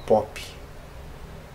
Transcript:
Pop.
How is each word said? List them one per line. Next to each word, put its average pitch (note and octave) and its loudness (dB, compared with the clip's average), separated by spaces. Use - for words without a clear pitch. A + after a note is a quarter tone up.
Pop. - 6